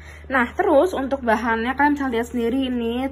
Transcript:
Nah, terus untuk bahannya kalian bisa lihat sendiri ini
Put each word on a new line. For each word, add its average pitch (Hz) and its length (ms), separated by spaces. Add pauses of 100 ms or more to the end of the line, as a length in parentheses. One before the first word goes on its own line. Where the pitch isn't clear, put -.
(260)
Nah, 254 240
terus 359 400
untuk 269 320
bahannya 226 560
kalian 294 160
bisa 277 160
lihat 233 240
sendiri 247 320
ini 247 460